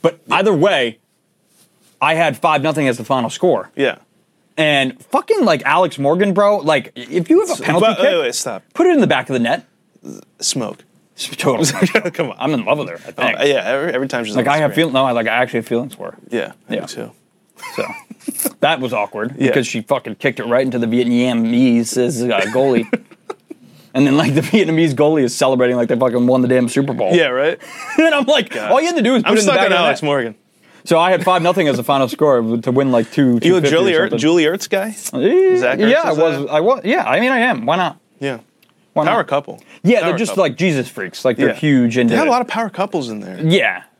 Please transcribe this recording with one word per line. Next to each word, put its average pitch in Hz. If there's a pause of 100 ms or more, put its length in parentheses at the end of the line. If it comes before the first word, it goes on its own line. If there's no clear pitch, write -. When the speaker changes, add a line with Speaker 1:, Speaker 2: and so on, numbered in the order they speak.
Speaker 1:
But 170 (100)
either 196
way, 147 (1000)
I 151
had 160
five 156
nothing 147
as 120
the 123
final 123
score. 127
Speaker 2:
Yeah. 139 (580)
Speaker 1:
And 139
fucking, -
like, 160
Alex 165
Morgan, 180
bro, 202
like, 147
if 131
you 330
have 392
a 320
Speaker 2:
S-, 233
Speaker 1:
penalty 175
Speaker 2:
but, 220
Speaker 1:
kick, 190
Speaker 2:
wait, 180
wait, 123
stop. 107 (100)
Speaker 1:
put 339
it 359
in 302
the 190
back 131
of 143
the 127
net. 123 (760)
Speaker 2:
Smoke. - (340)
Speaker 1:
S-, -
total 139
Speaker 2:
<laughs> -
Speaker 1:
smoke. 185
Speaker 2:
Come 147
on. -
Speaker 1:
I'm 139
in 120
love 135
with 123
her, 85
I -
Speaker 2:
Oh, 117
Speaker 1:
think. - (160)
Speaker 2:
yeah, 131
every, 139
every 131
time 127
she's 107
Speaker 1:
Like, 123
Speaker 2:
on 143
Speaker 1:
I 151
have 147
Speaker 2:
screen. 165
Speaker 1:
feel-, 135
no, 131
I, 127
like, 117
I 110
actually 123
have 110
feelings 123
for -
her. - (120)
Speaker 2:
Yeah, 107 (160)
I -
Speaker 1:
Yeah. 107
Speaker 2:
do -
too. 113 (640)
Speaker 1:
So, - (680)
<laughs> -
that 151
was 127
awkward 107
Speaker 2:
Yeah. 135
Speaker 1:
because 127
she 113
fucking 117
kicked 131
it 110
right 120
into 127
the 117
Vietnamese, 120 (340)
uh, 98 (100)
goalie. 127 (220)
Speaker 2:
<laughs> - (840)
Speaker 1:
And 135
then, 143
like, 156
the 160
Vietnamese 160
goalie 147
is 120
celebrating 127
like 120
they 123
fucking 123
won 127
the 123
damn 127
Super 139
Bowl. 113
Speaker 2:
Yeah, 165
right? 135 (220)
Speaker 1:
<laughs> -
And 320
I'm 285
like, 269
Speaker 2:
God. 110
Speaker 1:
all 254
you 320
had 349
to 285
do 240
is 233
put -
Speaker 2:
I'm 240
Speaker 1:
it -
in 208
the 196
Speaker 2:
stuck -
Speaker 1:
back 190
Speaker 2:
on 196
Speaker 1:
of 180
the -
Speaker 2:
Alex 143
Speaker 1:
net. 156
Speaker 2:
Morgan. 127 (480)
Speaker 1:
So 165
I 180
had 180
five 180
nothing 175
as 127
the 123
final 135
score 139 (160)
to 117
win, 135
like, 117
two, 127
Speaker 2:
You 117
Speaker 1:
two 170
fifty 147
Speaker 2:
Julie 170
Speaker 1:
or 156
Speaker 2:
Ertz, -
Speaker 1:
something. 120
Speaker 2:
Julie 160
Ertz -
guy? 196
Speaker 1:
Eh, 339
Speaker 2:
Zach 127
Ertz 220
Speaker 1:
yeah, 285
I 294
Speaker 2:
is 156
Speaker 1:
was, 160
Speaker 2:
that? -
Speaker 1:
I 151
was, 175
yeah, 262
I 143
mean, 254
I 262
am. 151
Why 156
not? 180 (220)
Speaker 2:
Yeah. 135 (520)
Speaker 1:
Why 151
Speaker 2:
Power 208
Speaker 1:
not? 180
Speaker 2:
couple. - (200)
Speaker 1:
Yeah, 214
Speaker 2:
Power 170
Speaker 1:
they're 175
just 220
Speaker 2:
couple. 190
Speaker 1:
like 139
Jesus 151
freaks. -
Like, 123
they're 139
Speaker 2:
Yeah. -
Speaker 1:
huge 123
into 120
Speaker 2:
They 117
have 147
a -
Speaker 1:
it. 285
Speaker 2:
lot 247
of -
power 220
couples 180
in 107
there. 92
Speaker 1:
Yeah. 127 (160)